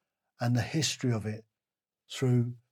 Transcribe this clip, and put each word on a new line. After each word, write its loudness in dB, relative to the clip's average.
and 2
the 2
history -2
of -2
it -8
through 2